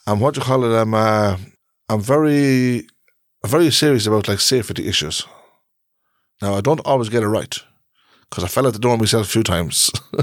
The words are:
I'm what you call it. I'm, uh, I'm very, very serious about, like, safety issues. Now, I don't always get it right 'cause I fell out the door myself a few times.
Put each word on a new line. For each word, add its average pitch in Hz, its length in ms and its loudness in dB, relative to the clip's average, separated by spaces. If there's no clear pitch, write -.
I'm 104 120 0
what 139 160 0
you 135 60 -6
call 131 240 0
it. 113 120 2
I'm, 110 160 0
uh, 107 440 2
I'm 107 140 -2
very, 135 840 2
very 151 260 4
serious 135 360 2
about, 107 200 2
like, 101 140 -2
safety 101 460 -2
issues. - 360 -4
Now, 101 140 -2
I 98 60 -2
don't 151 240 0
always 123 240 0
get 117 140 0
it 104 40 0
right 104 300 -4
'cause 90 120 -6
I 87 40 -4
fell 135 200 0
out 117 60 0
the 104 60 -10
door 120 180 2
myself 110 280 0
a - 40 -8
few 113 140 0
times. 85 460 -2